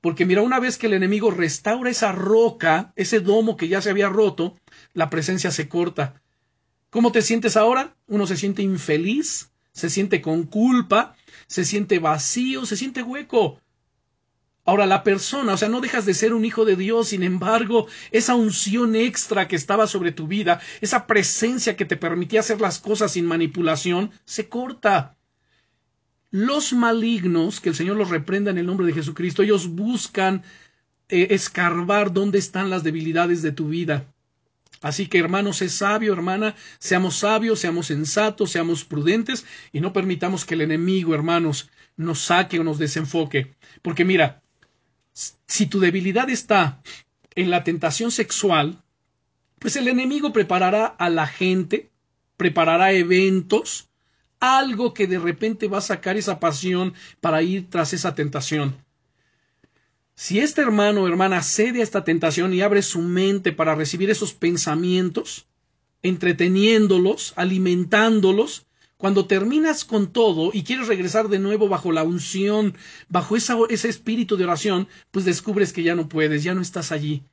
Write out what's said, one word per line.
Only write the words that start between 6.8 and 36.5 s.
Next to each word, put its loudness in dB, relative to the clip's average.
¿Cómo 2
te 4
sientes 0
ahora? 2
Uno 0
se -2
siente -2
infeliz, -2
se -6
siente 0
con -2
culpa, 0
se -4
siente 0
vacío, -2
se -4
siente -6
hueco. -2
Ahora, 4
la 2
persona, 0
o 0
sea, 0
no -2
dejas -2
de 2
ser 2
un 2
hijo 0
de 4
Dios, 0
sin -2
embargo, 0
esa 2
unción 2
extra 0
que 0
estaba 0
sobre -2
tu -8
vida, 0
esa -2
presencia 0
que -4
te -2
permitía 0
hacer -2
las -2
cosas -2
sin -2
manipulación, -2
se -8
corta. -2
Los 0
malignos, 0
que -2
el -2
Señor -2
los 0
reprenda -2
en -2
el -2
nombre 0
de 0
Jesucristo, -2
ellos 2
buscan, -2
eh, 4
escarbar 0
dónde 2
están -4
las -2
debilidades 0
de -2
tu -4
vida. -2
Así -4
que, 2
hermano, 0
sé -4
sabio, 0
hermana, -2